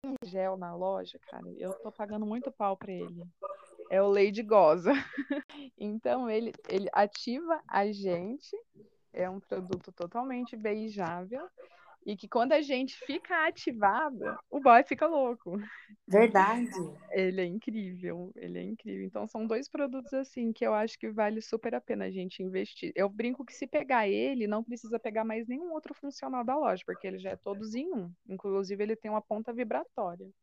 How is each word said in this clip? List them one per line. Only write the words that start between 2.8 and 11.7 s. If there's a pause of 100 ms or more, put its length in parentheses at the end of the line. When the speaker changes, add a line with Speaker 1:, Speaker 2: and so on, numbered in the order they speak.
Speaker 1:
ele. (680)
É
o
Lady
Goza.
<laughs>
Então,
ele, (160)
ele
ativa
a
gente (580)
É
um
produto
totalmente
beijável (580)